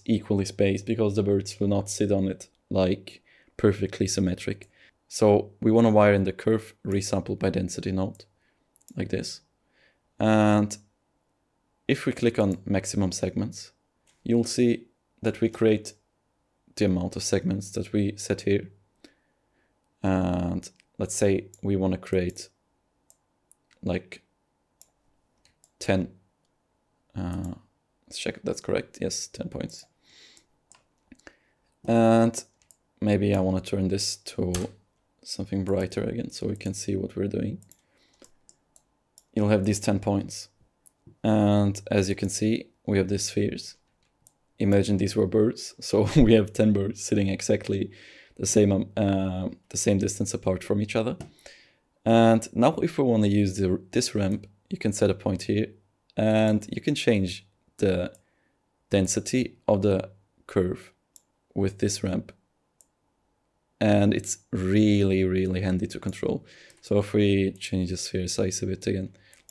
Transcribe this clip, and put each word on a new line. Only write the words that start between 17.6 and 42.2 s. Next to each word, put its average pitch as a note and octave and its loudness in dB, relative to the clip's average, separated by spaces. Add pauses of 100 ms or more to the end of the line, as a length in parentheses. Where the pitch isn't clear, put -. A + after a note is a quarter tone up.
that - -8
we G2+ 0
set - -6
here. G2 -2 (1300)
And F2+ 0 (280)
let's - -6
say G2 2 (140)
we G2+ 0
wanna F#2 0
create, F2+ -4 (1300)
like, - -6 (1600)
ten, F#2+ -2 (1080)
uh, F2+ -8 (540)
let's - -16
check - -6
if - -20
that's - -6
correct. - -6
Yes, - -6
ten - -12
points. - -10 (2000)
And A2+ 4 (560)
maybe G2+ 2
I F#2+ 2
wanna F#2 0
turn F#2+ -2
this - -4
to - -6 (680)
something G2 -6
brighter F#2+ -2
again - -6
so - -8
we G#2+ -4
can G2 -8
see G2+ -6
what F#2+ -6
we're G2 -4
doing. - -6 (1700)
You'll G#2 2
have G#2 2
these G2+ 0
ten G#2 0
points. - -4 (720)
And G#2 2
as G2 2
you G2 -2
can G2 -4